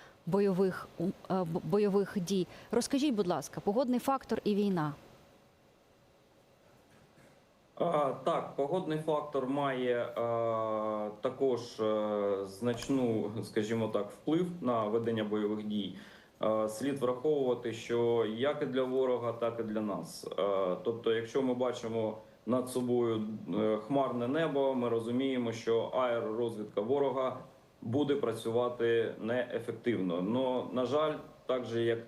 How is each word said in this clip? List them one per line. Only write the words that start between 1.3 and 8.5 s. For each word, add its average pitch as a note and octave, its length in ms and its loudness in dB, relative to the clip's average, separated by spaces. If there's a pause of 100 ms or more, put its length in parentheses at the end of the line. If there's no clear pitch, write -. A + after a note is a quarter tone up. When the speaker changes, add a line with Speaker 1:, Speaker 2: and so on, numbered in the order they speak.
Speaker 1:
е, F#3 140 0
б-, E3 200 -2
бойових G3+ 560 2
дій. F3+ 260 0 (240)
Розкажіть, B3+ 440 2
будь G3 120 0
ласка, D#3+ 340 -2
погодний A#3+ 400 2
фактор B3+ 440 0
і G#3 100 2
війна. F#3 380 2 (2750)
Speaker 2:
А, D3 380 2 (120)
так, D#3 320 -2